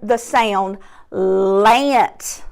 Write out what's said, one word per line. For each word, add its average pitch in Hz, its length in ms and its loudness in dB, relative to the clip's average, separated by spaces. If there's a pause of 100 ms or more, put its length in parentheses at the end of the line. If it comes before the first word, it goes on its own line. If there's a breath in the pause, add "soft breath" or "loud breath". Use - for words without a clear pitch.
the 214 140 0
sound 202 640 -2 (320 soft breath)
lant, 202 1400 0